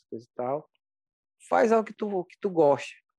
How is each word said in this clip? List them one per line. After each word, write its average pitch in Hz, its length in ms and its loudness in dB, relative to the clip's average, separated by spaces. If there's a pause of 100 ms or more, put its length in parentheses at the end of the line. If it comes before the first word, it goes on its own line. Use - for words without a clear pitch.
coisa 117 160 -14
e - 80 -20
tal. 135 340 -8 (800)
Faz 220 240 2
algo 220 140 2
que - 80 -16
tu, 196 320 -6
que - 160 -20
tu 202 80 -2
goste, 147 540 2 (160)